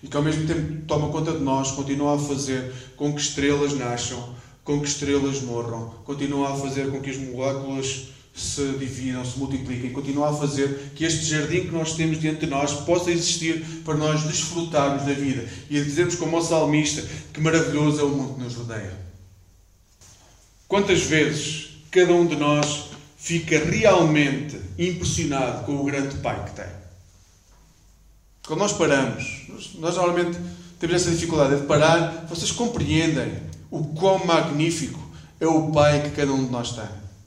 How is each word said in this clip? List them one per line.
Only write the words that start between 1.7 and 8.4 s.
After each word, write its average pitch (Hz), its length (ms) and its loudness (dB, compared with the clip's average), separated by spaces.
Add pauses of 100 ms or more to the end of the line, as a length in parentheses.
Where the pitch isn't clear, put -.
continua 143 440 0
a 147 40 0
fazer 131 540 -4 (240)
com 147 160 0
que 147 80 -4
estrelas 143 520 0
nasçam, 120 640 -6 (260)
com 143 200 -2
que 143 80 -4
estrelas 139 520 0
morram, 117 520 -6 (100)
continua 139 500 -2
a 139 40 -4
fazer 135 340 -2
com 135 80 -4
que 135 120 -8
as 127 60 -8
moléculas 135 920 -4 (300)
se - 240 -6 (160)